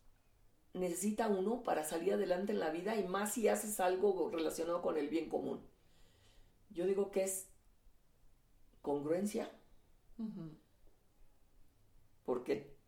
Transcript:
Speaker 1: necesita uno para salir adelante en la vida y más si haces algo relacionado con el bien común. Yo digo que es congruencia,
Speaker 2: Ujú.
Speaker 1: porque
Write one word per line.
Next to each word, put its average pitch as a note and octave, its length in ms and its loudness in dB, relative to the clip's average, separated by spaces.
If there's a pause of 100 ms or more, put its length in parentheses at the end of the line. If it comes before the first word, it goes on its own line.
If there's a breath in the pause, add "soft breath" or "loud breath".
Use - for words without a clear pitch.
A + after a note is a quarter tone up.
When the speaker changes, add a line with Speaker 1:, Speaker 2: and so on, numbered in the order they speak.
(720)
Speaker 1:
necesita F#3+ 540 0
uno G#3 360 2
para D#3 200 0
salir E3+ 300 0
adelante G3 400 2
en G3+ 60 0
la E3 100 0
vida F3+ 260 -2
y F#3+ 120 0
más G3+ 260 0
si G#3+ 140 2
haces G#3+ 320 0
algo F#3 520 4
relacionado E3 520 0
con E3 140 0
el D3 120 0
bien D#3+ 180 -2
común. C3+ 320 -4 (1080 soft breath)
Yo F3 160 -4
digo G3 260 2
que F#3+ 120 2
es - 240 -4 (1300)
congruencia, E3 680 -2 (680)
Speaker 2:
Ujú. F3+ 380 -10 (1700)
Speaker 1:
porque C#3 500 -2 (120)